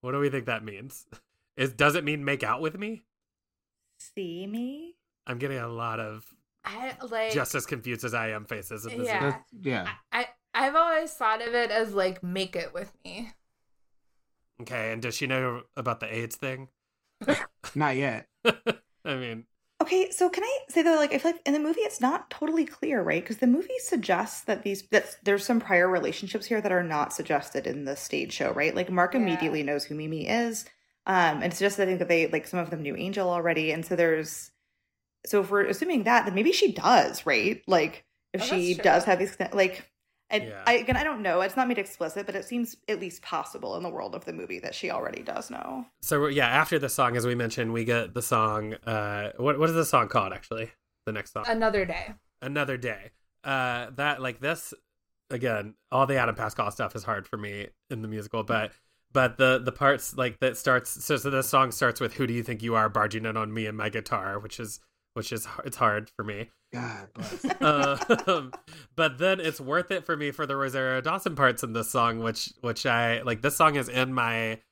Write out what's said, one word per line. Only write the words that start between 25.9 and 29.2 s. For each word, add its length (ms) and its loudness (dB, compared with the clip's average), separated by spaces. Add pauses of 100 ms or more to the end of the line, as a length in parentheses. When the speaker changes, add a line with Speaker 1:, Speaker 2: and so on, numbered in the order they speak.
Speaker 2:
here 160 0
that 100 0
are 120 4
not 320 0
suggested 520 -2
in 200 -4
the 100 -4
stage 380 -4
show, 180 0
right? 220 0
Like, 160 -2
Mark 240 4
Speaker 3:
Yeah. 60 4